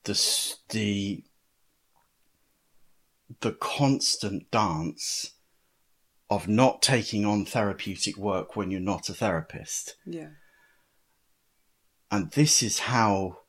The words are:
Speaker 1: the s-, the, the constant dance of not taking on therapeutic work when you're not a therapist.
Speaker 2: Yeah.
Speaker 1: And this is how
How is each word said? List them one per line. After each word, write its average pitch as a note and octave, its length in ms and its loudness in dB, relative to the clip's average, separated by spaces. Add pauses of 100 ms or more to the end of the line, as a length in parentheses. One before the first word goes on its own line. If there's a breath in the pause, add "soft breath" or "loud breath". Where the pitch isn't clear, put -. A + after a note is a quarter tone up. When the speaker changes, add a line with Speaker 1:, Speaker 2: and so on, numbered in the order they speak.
Speaker 1:
the G#2 80 -4
s-, - 460 0 (100)
the, G2+ 560 0 (2250)
the A2 120 -2
constant - 960 0
dance - 840 -2 (960)
of F2+ 200 0
not A#2 340 4
taking A2+ 420 2
on G#2 220 2
therapeutic G2 720 -4
work G2 380 -4
when G2 140 -2
you're F#2+ 100 -2
not F#2 280 -2
a F#2+ 60 -8
therapist. - 880 -4
Speaker 2:
Yeah. D#3+ 260 -12 (1800 soft breath)
Speaker 1:
And G2 220 0
this D3+ 300 4
is A2 180 -2
how G2+ 580 2 (100)